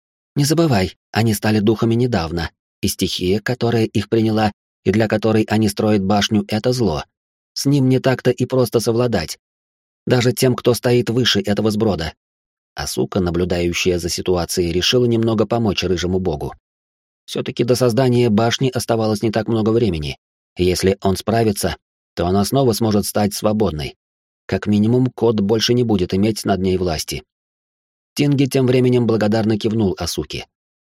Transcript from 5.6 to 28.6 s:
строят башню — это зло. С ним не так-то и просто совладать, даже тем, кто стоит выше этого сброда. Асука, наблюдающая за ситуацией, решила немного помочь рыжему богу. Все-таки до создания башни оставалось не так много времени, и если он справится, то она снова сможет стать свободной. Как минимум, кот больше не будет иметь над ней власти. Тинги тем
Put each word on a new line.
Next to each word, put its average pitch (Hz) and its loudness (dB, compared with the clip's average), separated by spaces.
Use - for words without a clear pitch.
строят 107 0
башню — 101 0
это 110 -2
зло. 98 -2
С - -6
ним 139 2
не 127 4
так-то 127 0
и 127 -2
просто 127 2
совладать, 113 -2
даже 120 2
тем, 127 0
кто 123 2
стоит 123 0
выше 113 0
этого 104 -2
сброда. 98 -2
Асука, - -4
наблюдающая 87 0
за 85 -6
ситуацией, 87 -2
решила 123 0
немного 113 2
помочь 113 -2
рыжему 90 -2
богу. 71 -4
Все-таки - -6
до 123 2
создания 123 2
башни 117 2
оставалось 110 -2
не 110 0
так 107 -2
много 110 0
времени, 87 0
и 90 0
если 90 2
он 95 0
справится, 107 -2
то 85 -2
она 98 2
снова 127 2
сможет 104 0
стать 104 -2
свободной. 101 -2
Как - -4
минимум, 113 2
кот 113 0
больше 107 2
не 123 2
будет 98 0
иметь 104 0
над 98 0
ней 92 0
власти. 80 -4
Тинги 143 2
тем 131 0